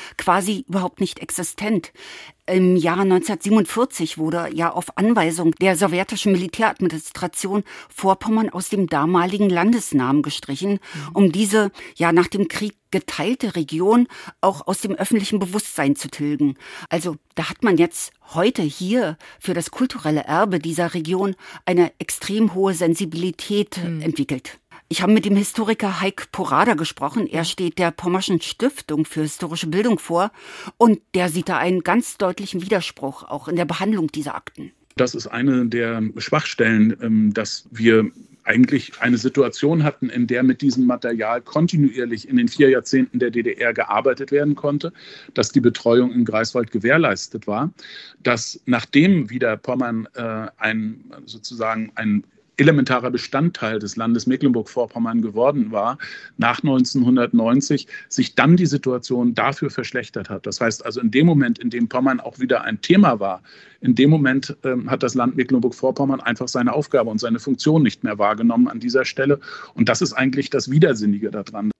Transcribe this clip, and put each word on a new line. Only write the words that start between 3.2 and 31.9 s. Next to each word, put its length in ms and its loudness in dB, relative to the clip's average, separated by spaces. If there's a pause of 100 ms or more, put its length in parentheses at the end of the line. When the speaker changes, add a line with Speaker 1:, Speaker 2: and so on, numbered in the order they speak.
Speaker 1:
wurde 360 -2
ja 180 -2
auf 260 -8
Anweisung 580 2
der 200 2
sowjetischen 560 0
Militäradministration 1300 -2 (300)
Vorpommern 560 0
aus 200 -8
dem 180 0
damaligen 640 2
Landesnamen 720 2
gestrichen, 520 -4
Speaker 2:
Mhm. 60 -2 (340)
Speaker 1:
um 180 4
diese 400 0 (240)
ja 160 2
nach 160 4
dem 200 -2
Krieg 280 -6 (140)
geteilte 640 -4
Region 520 2 (340)
auch 260 0
aus 140 -4
dem 140 -4
öffentlichen 440 -2
Bewusstsein 560 -2
zu 140 -10
tilgen. 460 -2 (340)
Also 260 -2 (200)
da 140 -4
hat 140 -8
man 140 4
jetzt 340 0 (220)
heute 300 0
hier 540 -2 (220)
für 140 -6
das 180 -6
kulturelle 540 -2
Erbe 340 0
dieser 340 -4
Region 420 -2 (300)
eine 340 2
extrem 540 -2
hohe 200 0
Sensibilität 1080 -2
Speaker 2:
Mhm. 200 -6
Speaker 1:
entwickelt. 580 -4 (300)
Ich 120 -4
habe 120 -2
mit 100 -6
dem 140 0
Historiker 640 -4
Heik 320 -8
Porada 400 0
gesprochen. 520 -4
Er 120 -6
Speaker 2:
Ja. 80 -2
Speaker 1:
steht 340 -6
der 120 0
Pommerschen 500 -2
Stiftung 640 -4
für 160 -6
historische 460 -6
Bildung 320 0
vor 320 -2 (440)
und 240 6 (140)
der 160 0
sieht 180 -4
da 120 -2
einen 240 0
ganz 340 0